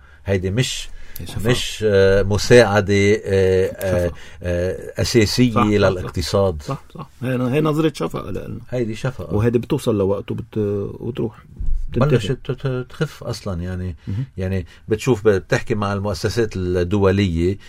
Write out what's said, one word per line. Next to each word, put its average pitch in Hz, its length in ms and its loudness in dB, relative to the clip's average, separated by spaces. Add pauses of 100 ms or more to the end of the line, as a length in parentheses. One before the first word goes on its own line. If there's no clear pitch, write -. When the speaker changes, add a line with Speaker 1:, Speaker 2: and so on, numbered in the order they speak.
(240)
Speaker 1:
هيدي 95 260 0
مش، - 380 -2 (300)
Speaker 2:
هي - 80 -12
شفقة. 107 240 -2
Speaker 1:
مش، - 380 -2
آه، 98 340 6
مساعدة، 101 720 4
آه، 101 300 4
آه، 95 840 2
Speaker 2:
شفقة. 82 100 -6 (260)
Speaker 1:
آه، 87 600 -4
أساسية 117 480 4
Speaker 2:
صح، 107 40 -2
صح، 120 80 4
صح. 107 80 4
Speaker 1:
للاقتصاد. 95 920 0
Speaker 2:
صح، - 220 -8 (100)
صح. - 160 -16 (120)
هي، 127 100 -4
هي 127 280 0
نظرة 156 340 0
شفقة - 360 -8
لإلنا. 110 300 -10 (100)
Speaker 1:
هيدي 117 240 -4
شفقة. 123 400 -6
Speaker 2:
وهيدي 117 240 4
بتوصل 117 400 -2
لوقت 98 320 -2
وبت-، 110 280 -8 (420)
وتروح. 120 440 -8 (460)
بتنتهي. 131 180 2
Speaker 1:
بلشت 135 360 0
ت-، 139 80 -4
ت-، 127 380 -6
تخف - 340 -6
أصلا، 95 380 -6
يعني. 90 340 -6 (120)
Speaker 2:
مهم. 107 160 -4 (120)
Speaker 1:
يعني 92 300 -4 (220)
بتشوف، 110 400 2
بتحكي 107 460 2
مع 101 180 -2
المؤسسات 104 640 -2
الدولية، 92 1000 2 (100)